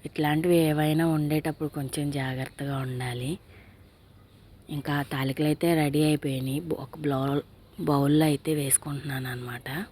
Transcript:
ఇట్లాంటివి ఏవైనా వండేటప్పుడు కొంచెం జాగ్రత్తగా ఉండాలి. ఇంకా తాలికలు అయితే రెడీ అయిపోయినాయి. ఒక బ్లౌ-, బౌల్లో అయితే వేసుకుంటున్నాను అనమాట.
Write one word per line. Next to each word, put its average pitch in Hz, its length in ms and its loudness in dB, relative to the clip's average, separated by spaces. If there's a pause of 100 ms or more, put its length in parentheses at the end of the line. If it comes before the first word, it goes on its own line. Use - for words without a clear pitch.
ఇట్లాంటివి 156 500 4 (120)
ఏవైనా 151 440 2
వండేటప్పుడు 151 640 0
కొంచెం 143 280 -4 (140)
జాగ్రత్తగా 131 560 -4 (100)
ఉండాలి. 127 460 -4 (1400)
ఇంకా 143 180 -4 (200)
తాలికలు 135 380 -2
అయితే 165 180 2 (120)
రెడీ 147 280 2
అయిపోయినాయి. 139 520 -2 (240)
ఒక - 80 -18 (120)
బ్లౌ-, 139 380 0 (460)
బౌల్లో 147 420 4
అయితే 151 300 -2
వేసుకుంటున్నాను 135 720 -4
అనమాట. 123 340 -10 (240)